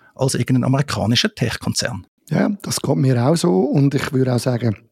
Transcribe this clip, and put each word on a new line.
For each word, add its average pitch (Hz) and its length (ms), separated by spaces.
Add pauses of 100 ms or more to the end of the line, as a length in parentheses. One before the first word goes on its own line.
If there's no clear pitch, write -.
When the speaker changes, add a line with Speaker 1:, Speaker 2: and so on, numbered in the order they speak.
(160)
Speaker 1:
als 135 180
irgendeinen 127 300
amerikanischen 131 720
Tech-Konzern. - 720 (240)
Speaker 2:
Ja, 190 160 (140)
das - 180
geht 135 160
mir 131 300
auch 160 100
so. 180 260
Und 143 340
ich - 180
würde 127 220
auch 117 40
sagen, 120 360 (160)